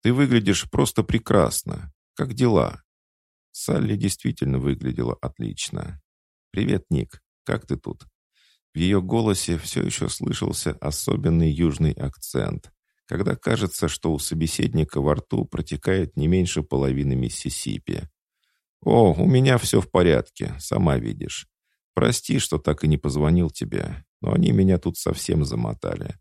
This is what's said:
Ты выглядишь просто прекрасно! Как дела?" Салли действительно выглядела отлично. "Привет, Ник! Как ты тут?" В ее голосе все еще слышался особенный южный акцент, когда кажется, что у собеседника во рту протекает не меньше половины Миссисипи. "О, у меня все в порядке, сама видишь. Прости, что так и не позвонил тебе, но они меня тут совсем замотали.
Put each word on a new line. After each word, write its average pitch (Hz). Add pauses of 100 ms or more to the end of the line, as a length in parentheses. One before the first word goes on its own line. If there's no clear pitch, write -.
Ты 117
выглядишь 120
просто 131
прекрасно! - (220)
Как -
дела?" 104 (680)
Салли -
действительно 92
выглядела 64
отлично. - (500)
"Привет, 95
Ник! - (240)
Как -
ты 69
тут?" - (680)
В -
ее 95
голосе 95
все -
еще -
слышался - (100)
особенный 82
южный 76
акцент, - (340)
когда -
кажется, -
что 85
у 73
собеседника 80
во 71
рту -
протекает 80
не 73
меньше 87
половины 67
Миссисипи. - (720)
"О, 110
у 78
меня 131
все -
в -
порядке, -
сама 73
видишь. - (460)
Прости, 120
что -
так -
и 78
не 76
позвонил 76
тебе, 50 (180)
но -
они -
меня 95
тут -
совсем 82
замотали. 53